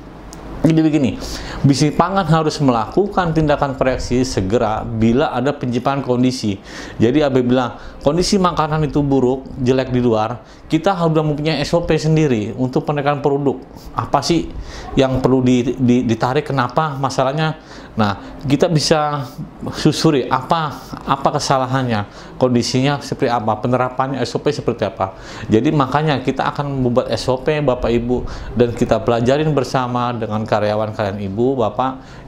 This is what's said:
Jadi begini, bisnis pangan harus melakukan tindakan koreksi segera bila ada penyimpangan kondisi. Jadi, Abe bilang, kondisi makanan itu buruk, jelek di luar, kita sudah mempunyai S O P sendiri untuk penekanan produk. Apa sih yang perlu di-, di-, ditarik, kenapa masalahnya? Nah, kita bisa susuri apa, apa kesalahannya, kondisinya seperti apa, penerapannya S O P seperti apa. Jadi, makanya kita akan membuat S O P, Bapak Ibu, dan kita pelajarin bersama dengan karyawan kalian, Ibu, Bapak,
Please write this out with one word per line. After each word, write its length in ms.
Jadi 240
begini, 320
bisnis 320
pangan 320
harus 320
melakukan 720
tindakan 480
koreksi 480
segera 560
bila 480
ada 240
penyimpangan 480
kondisi. 560
Jadi, 240
Abe 240
bilang, 320
kondisi 320
makanan 480
itu 160
buruk, 480
jelek 320
di 80
luar, 400
kita 320
sudah 240
mempunyai 400
S 80
O 160
P 80
sendiri 640
untuk 240
penekanan 400
produk. 320
Apa 240
sih 320
yang 240
perlu 160
di-, 400
di-, 240
ditarik, 480
kenapa 480
masalahnya? 560
Nah, 200
kita 240
bisa 560
susuri 520
apa, 440
apa 320
kesalahannya, 720
kondisinya 640
seperti 240
apa, 320
penerapannya 640
S 120
O 80
P 80
seperti 360
apa. 320
Jadi, 240
makanya 480
kita 320
akan 320
membuat 280
S 200
O 80
P, 240
Bapak 280
Ibu, 320
dan 160
kita 320
pelajarin 480
bersama 640
dengan 320
karyawan 480
kalian, 320
Ibu, 320
Bapak, 680